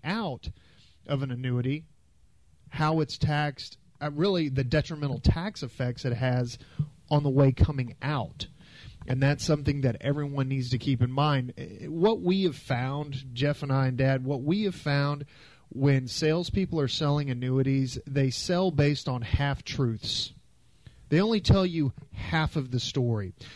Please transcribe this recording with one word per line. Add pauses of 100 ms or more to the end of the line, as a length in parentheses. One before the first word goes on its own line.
out (560)
of
an
annuity, (840)
how
it's
taxed, (240)
uh,
really
the
detrimental
tax
effects
it
has (520)
on
the
way
coming
out. (580)
And
that's
something
that
everyone
needs
to
keep
in
mind.
Eh,
what
we
have
found,
Jeff
and
I
and
Dad,
what
we
have
found (460)
when
salespeople
are
selling
annuities,
they
sell
based
on
half-truths. (760)
They
only
tell
you (200)
half
of
the
story. (220)